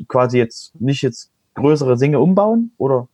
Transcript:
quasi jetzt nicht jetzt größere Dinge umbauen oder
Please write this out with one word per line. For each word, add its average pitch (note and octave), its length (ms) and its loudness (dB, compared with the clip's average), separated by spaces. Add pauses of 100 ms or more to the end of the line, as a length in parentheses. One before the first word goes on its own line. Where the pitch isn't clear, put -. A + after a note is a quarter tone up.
quasi B2 280 0
jetzt - 440 -4
nicht C3 200 -2
jetzt - 300 -6 (220)
größere C3+ 440 0
Dinge C#3 220 0
umbauen G#3 580 0
oder C3 360 -2